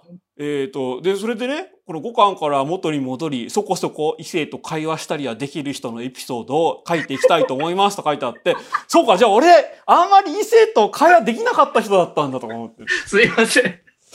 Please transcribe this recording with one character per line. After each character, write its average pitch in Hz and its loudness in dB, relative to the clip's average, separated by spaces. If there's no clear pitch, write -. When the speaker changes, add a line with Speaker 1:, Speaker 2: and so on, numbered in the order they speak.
Speaker 1:
え 147 -6
ー 135 -8
と、 127 -6
で、 190 0
そ 208 -6
れ 233 -4
で 247 -6
ね、 320 -8
こ 175 -14
の 160 -10
五 233 -10
巻 202 2
か 156 -4
ら 139 0
元 165 -4
に 143 -2
戻 131 -6
り、 123 -6
そ 208 0
こ 185 -2
そ 170 -6
こ 156 -4
異 156 -18
性 156 -4
と 123 -14
会 156 -8
話 156 -4
し - -14
た 160 -4
り 139 -6
は 113 -6
で 135 -8
き 165 -10
る 139 -8
人 127 -10
の 113 -12
エ 127 -10
ピ - -16
ソ 123 -8
ー 113 -12
ド 131 -6
を 160 -2
書 175 -2
い 151 -4
て 139 -8
い 135 -6
き - 2
た 175 4
い 151 2
と 139 -6
思 151 -4
い 180 -6
ま 202 0
す 202 -12
と - -12
書 151 0
い 143 -4
て 135 -8
あ 120 -4
っ 117 -10
て、 - -2
<laughs> - -8
そ 330 4
う - 0
か、 196 4
じ 233 4
ゃ - 4
あ 196 2
俺、 262 4
あ 330 4
ん - -8
ま 392 8
り 370 -6
異 440 -2
性 453 6
と 208 2
会 320 4
話 330 6
で 226 -2
き 440 -6
な 480 0
か - 4
っ - 0
た 233 4
人 - -2
だ 180 4
っ 170 -4
た 151 0
ん 131 -6
だ 127 -6
と 117 -10
か 113 -10
思 113 -12
っ - -18
て。 110 -20
Speaker 2:
す 202 0
い 240 4
ま 226 2
せ 247 0
ん。 - -8